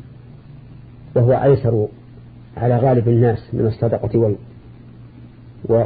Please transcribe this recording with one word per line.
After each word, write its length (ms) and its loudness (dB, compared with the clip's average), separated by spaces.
وهو 180 2
أيسر 540 2
على 220 0
غالب 300 2
الناس 460 0
من 120 0
الصدقة 520 -2
وال-، 180 0
و-، 220 2